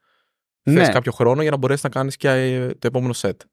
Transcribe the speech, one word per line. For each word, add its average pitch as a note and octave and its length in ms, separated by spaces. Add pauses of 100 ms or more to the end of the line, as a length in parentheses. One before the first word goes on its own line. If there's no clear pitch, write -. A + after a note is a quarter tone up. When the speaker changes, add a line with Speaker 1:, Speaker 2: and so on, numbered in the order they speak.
(600)
Speaker 1:
θες D#3+ 260
Speaker 2:
Ναι. A2 60
Speaker 1:
κάποιο B2 180
χρόνο B2+ 300
για D3+ 100
να D3 60
μπορέσεις C3+ 260
να C#3 60
κάνεις C3+ 280
και, C#3 120
ε, B2+ 380
το - 200
επόμενο B2 300
set. F#2+ 180 (180)